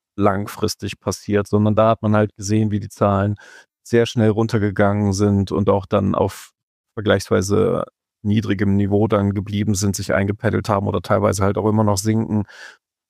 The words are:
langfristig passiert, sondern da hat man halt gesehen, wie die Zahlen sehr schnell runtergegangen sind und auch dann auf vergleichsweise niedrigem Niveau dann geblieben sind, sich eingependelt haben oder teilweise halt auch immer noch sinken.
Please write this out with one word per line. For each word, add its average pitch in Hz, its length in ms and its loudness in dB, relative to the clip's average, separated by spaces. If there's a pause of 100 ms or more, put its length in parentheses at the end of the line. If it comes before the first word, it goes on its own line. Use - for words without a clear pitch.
(160)
langfristig 101 840 -4
passiert, 104 480 -4
sondern 104 260 2
da 110 160 2
hat 113 120 -2
man 107 140 2
halt 107 200 0
gesehen, 107 340 0
wie 104 100 -2
die 101 80 -10
Zahlen 101 460 0 (500)
sehr 117 200 2
schnell 110 240 2
runtergegangen 104 840 0
sind 101 360 2
und 98 200 0
auch 98 160 0
dann 98 280 0
auf - 360 -4 (440)
vergleichsweise 98 920 0 (360)
niedrigem 104 540 0
Niveau 101 320 2
dann 101 240 2
geblieben 101 420 -2
sind, 98 220 -2
sich - 160 -4
eingependelt 101 560 -2
haben 101 200 0
oder 98 120 -2
teilweise 101 420 0
halt 98 140 0
auch 101 100 0
immer 107 180 2
noch 101 120 2
sinken. 107 480 -2 (640)